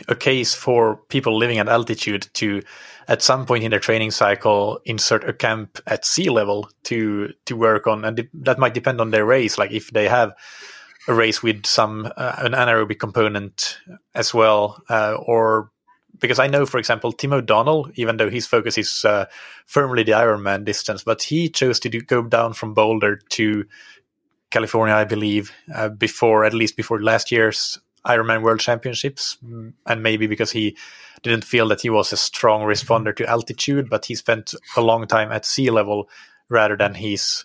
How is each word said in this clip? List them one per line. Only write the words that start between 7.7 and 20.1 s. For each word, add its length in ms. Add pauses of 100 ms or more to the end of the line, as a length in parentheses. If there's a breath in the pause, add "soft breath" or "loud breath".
on? 160
And 120
de-, 180
that 260
might 140
depend 260
on 100
their 140
race, 340
like 140
if 180
they 160
have 280 (720 loud breath)
a 60
race 280
with 240
some, 400 (100)
uh, 220
an 140
anaerobic 480
component 800 (360)
as 180
well, 560
uh, 260
or 580 (480)
because 180
I 80
know, 180
for 140
example, 320
Tim 220
O'Donnell, 640
even 220
though 120
his 160
focus 320
is, 260
uh, 220 (400 loud breath)
firmly 380
the 80